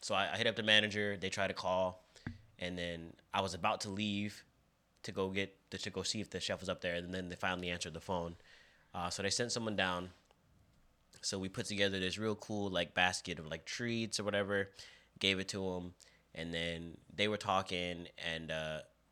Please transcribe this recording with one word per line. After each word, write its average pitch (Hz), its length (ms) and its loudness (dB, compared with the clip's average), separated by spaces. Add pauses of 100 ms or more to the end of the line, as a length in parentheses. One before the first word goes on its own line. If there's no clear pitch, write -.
so - 140 -4
I, 92 180 2
I 95 40 0
hit 113 100 2
up 110 80 4
the 113 80 -2
manager. 104 540 6
They 92 120 -4
try 98 180 0
to 95 80 -2
call, 92 500 0 (540)
and 90 180 -4
then 85 360 -4 (200)
I 98 80 4
was 95 140 0
about 101 260 0
to 107 80 -4
leave 101 540 -2 (600)
to 110 80 -8
go 95 180 0
get 95 260 -2 (140)
the, 98 80 -6
to 101 140 -6
go 92 100 -2
see 107 180 -2
if 101 120 -6
the 90 80 -4
chef 92 220 -2
was 95 80 -2
up 90 120 -4
there, 87 140 0
and 87 180 -4
then 92 160 -4
they 87 60 -8
finally 90 340 0
answered 87 240 -4
the 85 80 -10
phone. 85 340 -2 (560)
Uh, 87 200 -2
so - 100 -2
they 98 80 0
sent 120 220 0
someone 110 240 0
down. 90 340 2 (1120)
So - 160 -2
we 95 100 -2
put 120 200 -4
together 98 320 4
this 92 180 0
real 107 180 0
cool, 101 360 -2
like, 87 240 2
basket 90 420 4
of, 80 80 -10
like, 78 200 -8
treats 117 540 -2
or 104 40 -2
whatever, 101 480 2 (480)
gave 95 180 6
it 95 120 -2
to 95 260 -2
'em, 90 180 -6 (400)
and 82 180 -6
then 85 460 -2 (160)
they 101 140 4
were 107 100 2
talking, 90 680 0 (100)
and, 82 340 -4
uh, 78 300 -2 (300)